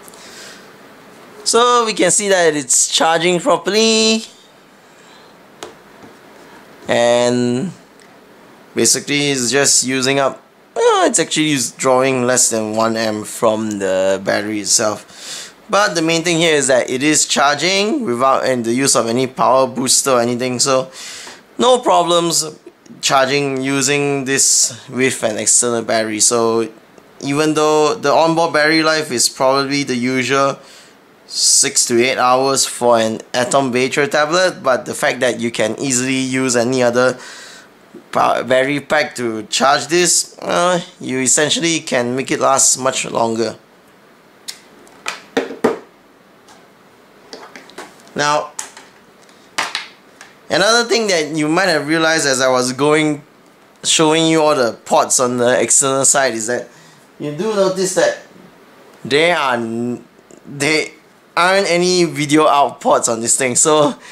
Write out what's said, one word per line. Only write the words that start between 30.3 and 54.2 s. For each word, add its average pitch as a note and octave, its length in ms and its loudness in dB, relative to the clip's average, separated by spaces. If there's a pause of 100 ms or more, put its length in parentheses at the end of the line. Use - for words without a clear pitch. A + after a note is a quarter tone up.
six - 600 0
to A#2+ 140 4
eight B2 160 2
hours B2+ 480 2
for A#2+ 320 2
an A2 220 0 (140)
Atom B2+ 400 0
Bay B2+ 160 0
Trail C#3+ 180 0
tablet, D#3 560 0
but B2+ 220 0
the A2+ 100 -8
fact C#3 240 -2
that A#2+ 220 -2
you A#2 100 -2
can A2 260 -2
easily C3 380 -2
use C3 400 -2
any B2 260 0
other B2 380 0 (920)
pow-, - 300 0
battery C3 360 0
pack D3 360 -2
to A2+ 280 -6
charge C3+ 440 0
this, E3+ 520 0
uh, F3 400 0 (220)
you C3 180 -6
essentially D#3 600 0
can B2 340 -2
make C3 160 -4
it C#3+ 80 -2
last C3 400 2
much B2+ 240 -2
longer. A2+ 540 -2 (4000)
Now, D3 360 -2 (2000)
another A3 380 2
thing A3+ 200 0
that D#3+ 280 -2
you D3+ 140 0
might F3+ 180 2
have D3+ 200 0
realized D#3+ 380 2
as C3 140 0
I C3 80 2
was B2+ 240 2
going, D3 500 2 (600)
showing D#3+ 440 2